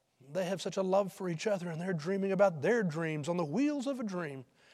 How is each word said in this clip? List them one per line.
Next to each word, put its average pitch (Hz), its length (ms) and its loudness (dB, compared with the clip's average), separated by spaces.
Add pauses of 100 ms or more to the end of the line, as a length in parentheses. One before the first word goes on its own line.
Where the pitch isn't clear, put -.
(300)
they 185 140 -2
have 175 160 -2
such 190 160 -4
a 196 60 0
love 190 280 2
for 185 200 -6
each 165 160 -4
other, 180 240 0
and 160 100 -6
they're 185 140 -2
dreaming 190 380 0
about 185 280 6
their 220 220 4
dreams 156 480 -2
on 175 80 0
the 170 80 0
wheels 277 400 0
of 269 120 -4
a 262 60 -4
dream. 160 400 -6 (300)